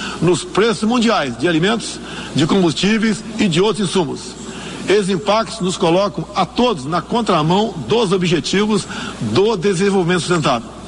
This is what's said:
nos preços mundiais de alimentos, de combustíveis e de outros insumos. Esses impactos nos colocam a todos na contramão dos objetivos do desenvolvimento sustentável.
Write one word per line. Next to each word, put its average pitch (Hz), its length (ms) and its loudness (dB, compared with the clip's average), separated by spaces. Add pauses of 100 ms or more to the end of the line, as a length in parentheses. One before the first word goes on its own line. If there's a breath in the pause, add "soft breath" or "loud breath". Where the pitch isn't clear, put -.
(200 loud breath)
nos 170 220 2
preços 214 460 0
mundiais 202 500 2
de 135 80 0
alimentos, 180 540 0 (340 loud breath)
de 135 140 2
combustíveis 196 760 2 (160)
e 214 80 2
de 165 140 2
outros 202 280 0
insumos. 135 320 -2 (680 loud breath)
Esses 190 200 4
impactos 202 520 0
nos 180 160 -2
colocam 180 580 0
a 190 100 0
todos 202 400 0
na 160 160 -2
contramão 202 720 2 (140)
dos 208 240 2
objetivos 185 720 2 (360 loud breath)
do 185 360 2
desenvolvimento 185 680 2
sustentável. 147 460 0 (200)